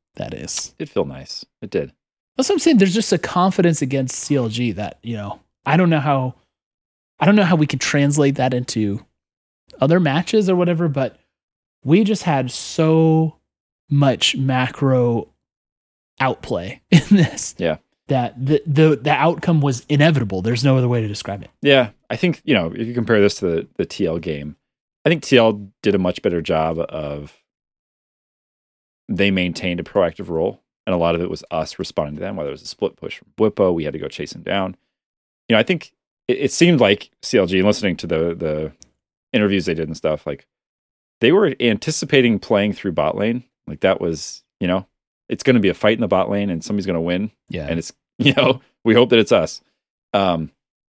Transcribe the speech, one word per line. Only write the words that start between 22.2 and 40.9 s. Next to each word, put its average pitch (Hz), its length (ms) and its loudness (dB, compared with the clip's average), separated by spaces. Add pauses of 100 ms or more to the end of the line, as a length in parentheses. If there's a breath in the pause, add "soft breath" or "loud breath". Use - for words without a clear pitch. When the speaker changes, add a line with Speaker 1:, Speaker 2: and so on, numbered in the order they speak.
Speaker 2:
you 151 80 2
know, 87 200 0
if 113 140 -6
you 120 60 -8
compare 113 260 2
this 101 200 4
to 101 80 -4
the, 82 200 -2 (100)
the 92 80 0
T - 200 -6
L 82 120 -2
game, 76 380 -8 (500)
I 147 40 2
think 165 140 -2
T - 140 4
L 107 300 2 (140)
did - 140 2
a 98 40 2
much 90 220 -2
better 87 200 -2
job 80 380 -2
of, 73 540 -8 (1700)
they 98 240 0
maintained 90 480 -4
a 85 40 -6
proactive 87 460 -2
role, 87 320 -4 (240)
and 92 80 -2
a 90 40 0
lot 85 180 2
of 85 60 -2
it 90 80 -4
was 82 220 -10
us 80 280 -6
responding 73 360 -6
to 76 60 -12
them, 101 140 -8
whether 73 140 -8
it 69 40 -10
was 73 80 -16
a - 60 -18
split - 280 -6
push - 240 -14
from - 80 -20 (100)
Bwipo, 104 360 2
we 82 100 -4
had 73 100 -6
to - 60 -8
go 71 80 -8
chase - 260 -12
him 82 100 -18
down. 95 320 -4 (720)
You 113 80 2
know, 214 40 6
I 107 40 4
think - 300 -4 (340)
it, 185 120 0
it 139 120 0
seemed 170 280 4
like 104 320 2 (100)
C - 160 -2
L 95 80 4
G, 92 140 0
and 95 80 4
listening 101 300 0
to 92 100 -12
the, 82 280 -2
the 78 360 -6 (640)
interviews 98 320 0
they 85 80 -2
did 80 140 -6
and 78 100 -10
stuff, 78 280 -4
like, 73 220 -10 (720)